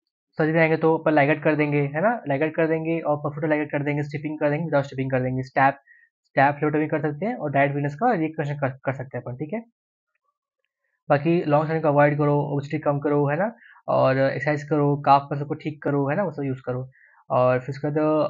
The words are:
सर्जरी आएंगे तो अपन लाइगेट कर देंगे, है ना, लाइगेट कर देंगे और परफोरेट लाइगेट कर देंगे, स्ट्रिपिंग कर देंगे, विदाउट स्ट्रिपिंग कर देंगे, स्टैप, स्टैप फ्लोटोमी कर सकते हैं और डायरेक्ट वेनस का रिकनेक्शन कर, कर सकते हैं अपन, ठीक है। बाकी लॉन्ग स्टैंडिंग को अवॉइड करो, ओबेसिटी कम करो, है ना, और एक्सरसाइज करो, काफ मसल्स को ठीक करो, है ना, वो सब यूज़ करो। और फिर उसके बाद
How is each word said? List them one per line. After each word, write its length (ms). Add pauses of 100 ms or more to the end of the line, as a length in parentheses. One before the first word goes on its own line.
(320)
सर्जरी 260
आएंगे 180
तो 220
अपन 140
लाइगेट 300
कर 120
देंगे, 260
है 220
ना, 260
लाइगेट 260
कर 120
देंगे 340
और 160
परफोरेट 340
लाइगेट 200
कर 120
देंगे, 200
स्ट्रिपिंग 360
कर 120
देंगे, 140
विदाउट 200
स्ट्रिपिंग 260
कर 100
देंगे, 220
स्टैप, 320 (500)
स्टैप 300
फ्लोटोमी 340
कर 120
सकते 260
हैं 100
और 140
डायरेक्ट 260
वेनस 180
का 180
रिकनेक्शन 420
कर, 140
कर 240
सकते 260
हैं 60
अपन, 120
ठीक 160
है। 120 (1400)
बाकी 360
लॉन्ग 200
स्टैंडिंग 180
को 60
अवॉइड 300
करो, 220
ओबेसिटी 380
कम 200
करो, 280
है 100
ना, 180 (340)
और 300
एक्सरसाइज 440
करो, 340
काफ 360
मसल्स 160
को 60
ठीक 280
करो, 260
है 80
ना, 60
वो 80
सब 120
यूज़ 240
करो। 240 (400)
और 300
फिर 100
उसके 200
बाद 400